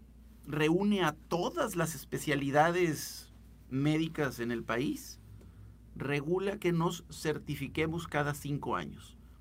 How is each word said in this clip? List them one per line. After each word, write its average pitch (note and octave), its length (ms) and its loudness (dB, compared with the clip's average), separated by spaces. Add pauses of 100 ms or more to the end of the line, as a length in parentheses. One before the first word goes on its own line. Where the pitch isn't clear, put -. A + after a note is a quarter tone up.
(460)
reúne E3+ 580 4
a D#3 80 4
todas A3 640 -2
las E3 180 0
especialidades D3 1400 2 (380)
médicas D3 680 0
en A#2 100 -2
el A#2 140 -2
país, A#2 560 -2 (720)
regula E3 640 0
que F3 140 2
nos E3+ 380 0
certifiquemos D#3 1000 -4
cada D3 260 0
cinco C#3 420 -4
años. - 400 -8 (240)